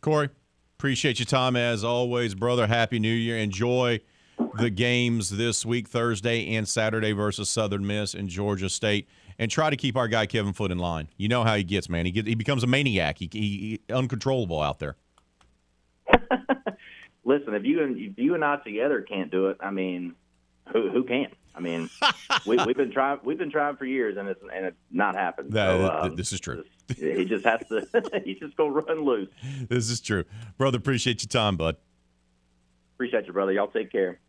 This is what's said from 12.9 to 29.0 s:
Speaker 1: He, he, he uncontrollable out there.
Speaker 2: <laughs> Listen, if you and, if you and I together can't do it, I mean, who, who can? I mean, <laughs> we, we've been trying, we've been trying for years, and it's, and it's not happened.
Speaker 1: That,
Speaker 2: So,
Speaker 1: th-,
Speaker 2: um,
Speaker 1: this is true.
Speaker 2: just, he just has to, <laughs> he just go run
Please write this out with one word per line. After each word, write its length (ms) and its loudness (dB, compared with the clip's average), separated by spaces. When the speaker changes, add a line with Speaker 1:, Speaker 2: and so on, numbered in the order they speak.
Speaker 1:
He, 120 -8
he, 80 -8
he 60 -6
uncontrollable 680 -2
out 180 -2
there. 180 -8
Speaker 2:
<laughs> 60 8
Listen, 320 0
if 100 -2
you 180 2
and, 140 -2
if 200 -10
you 180 2
and 100 0
I 120 2
together 440 -2
can't 300 -6
do 160 2
it, 120 -2
I 100 -6
mean, 460 -4
who, 180 0
who 140 0
can? 240 -2
I 60 -16
mean, 300 -4
<laughs> 280 -2
we, 200 4
we've 120 0
been 140 0
trying, 320 0
we've 140 -2
been 140 -6
trying 240 0
for 100 -8
years, 320 -2
and 120 -6
it's, 120 -6
and 240 -8
it's 120 -6
not 240 0
happened. 360 -4
Speaker 1:
That, 200 4
Speaker 2:
So, 60 4
Speaker 1:
th-, 140 4
Speaker 2:
um, 240 -2
Speaker 1:
this 160 -6
is 80 -6
true. 240 -8
Speaker 2:
just, 140 -6
he 240 0
just 180 -2
has 240 2
to, 540 -2
<laughs> 20 -14
he 120 -8
just 200 -14
go 120 2
run 360 -2